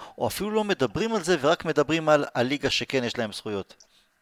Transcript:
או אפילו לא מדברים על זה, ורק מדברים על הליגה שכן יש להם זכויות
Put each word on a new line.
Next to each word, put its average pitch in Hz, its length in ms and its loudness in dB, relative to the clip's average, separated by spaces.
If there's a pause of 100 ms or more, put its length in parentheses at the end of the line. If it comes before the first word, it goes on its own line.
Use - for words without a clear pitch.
(180)
או - 80 0
אפילו 190 240 -4
לא 214 140 0
מדברים 196 500 0
על 202 80 0
זה, 170 180 2
ורק 151 240 2
מדברים 156 440 2
על 147 160 6 (100)
הליגה 131 360 0
שכן 127 340 -2
יש 120 140 -4
להם 110 140 -4
זכויות 101 420 -6 (480)